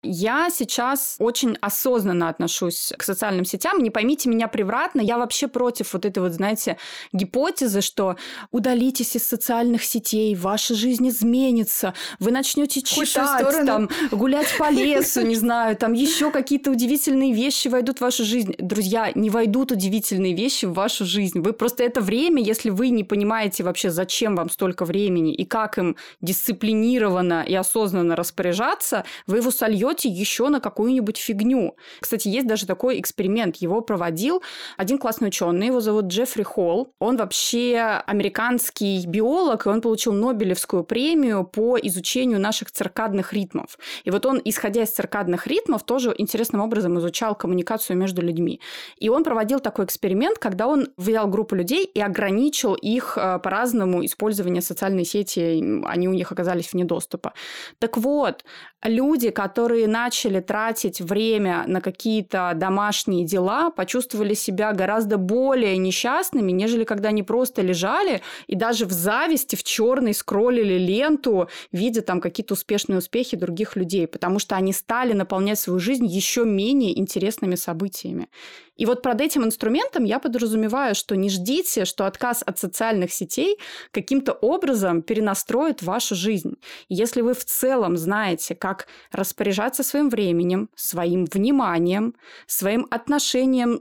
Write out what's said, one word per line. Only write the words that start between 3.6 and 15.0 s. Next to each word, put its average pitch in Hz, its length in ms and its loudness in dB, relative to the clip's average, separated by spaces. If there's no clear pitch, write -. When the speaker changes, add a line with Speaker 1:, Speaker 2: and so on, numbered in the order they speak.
Speaker 1:
Не 226 80 2
поймите 240 380 0
меня 226 180 2
превратно, 233 540 0
я 233 180 2
вообще 240 300 -2
против 247 440 0
вот 185 120 -4
этой 196 160 0
вот, 180 140 2
знаете, 202 420 -2
гипотезы, 214 680 0
что 190 340 0
удалитесь 247 640 0
из 226 100 -2
социальных 233 560 0
сетей, 214 540 0
ваша 202 400 -2
жизнь 247 320 2
изменится, 233 840 2
вы 196 100 0
начнёте 277 500 0
Speaker 2:
В 262 80 -6
худшую - 180 0
Speaker 1:
читать, 277 420 2
Speaker 2:
сторону. 294 180 2
Speaker 1:
там, 220 220 2
гулять 262 340 2
по 302 140 2
лесу, 269 520 2